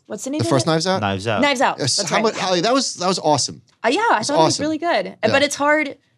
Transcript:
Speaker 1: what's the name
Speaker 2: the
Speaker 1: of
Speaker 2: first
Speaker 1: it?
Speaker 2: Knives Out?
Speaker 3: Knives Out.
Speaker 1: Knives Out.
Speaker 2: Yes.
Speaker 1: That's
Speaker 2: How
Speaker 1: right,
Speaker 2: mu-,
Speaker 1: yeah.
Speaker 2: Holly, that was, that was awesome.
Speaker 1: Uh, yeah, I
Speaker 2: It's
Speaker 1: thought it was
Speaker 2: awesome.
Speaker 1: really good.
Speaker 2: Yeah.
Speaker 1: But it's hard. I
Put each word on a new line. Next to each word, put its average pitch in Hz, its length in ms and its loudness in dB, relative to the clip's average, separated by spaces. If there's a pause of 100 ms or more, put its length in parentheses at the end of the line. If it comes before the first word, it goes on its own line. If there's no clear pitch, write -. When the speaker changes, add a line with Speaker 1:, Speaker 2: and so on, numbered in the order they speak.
Speaker 1:
what's - 160 -10
the 262 80 -8
name 285 80 -4
Speaker 2:
the - 60 0
Speaker 1:
of 339 60 -2
Speaker 2:
first 135 160 2
Speaker 1:
it? 165 40 0
Speaker 2:
Knives 160 160 0
Out? 190 140 0
Speaker 3:
Knives 98 260 -2
Out. 107 140 0
Speaker 1:
Knives 277 200 0
Out. 214 200 0
Speaker 2:
Yes. - 160 -2
Speaker 1:
That's 190 140 -2
Speaker 2:
How 190 80 0
Speaker 1:
right, 220 60 0
Speaker 2:
mu-, 220 140 2
Speaker 1:
yeah. 190 80 -4
Speaker 2:
Holly, 185 140 2
that 214 120 2
was, 262 220 0
that 175 140 -2
was 185 100 0
awesome. 135 420 -2 (240)
Speaker 1:
Uh, 220 40 2
yeah, 339 140 2 (100)
I - 80 2
Speaker 2:
It's 220 80 -4
Speaker 1:
thought 277 60 -2
it - 40 4
was - 160 4
Speaker 2:
awesome. - 80 -4
Speaker 1:
really 311 160 -2
good. 302 280 0
Speaker 2:
Yeah. 185 160 -12
Speaker 1:
But 226 200 4
it's 285 140 -2
hard. 294 320 2
I - 80 -10 (220)